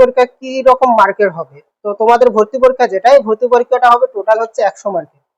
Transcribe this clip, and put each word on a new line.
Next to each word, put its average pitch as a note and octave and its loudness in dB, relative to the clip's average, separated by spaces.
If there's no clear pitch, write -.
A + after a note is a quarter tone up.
পরীক্ষা B3+ 2
কি C4 -14
রকম C4 2
মার্কের G3 0
হবে। D#3 -16
তো G#3 -8
তোমাদের A#3 2
ভর্তি G#3+ -2
পরীক্ষা B3+ 0
যেটা, G3 0
এই C4+ 6
ভর্তি A3 -4
পরীক্ষাটা B3 0
হবে B3 0
টোটাল G#3+ -2
হচ্ছে A3+ -8
একশো - -12
মার্কের। D#3 -12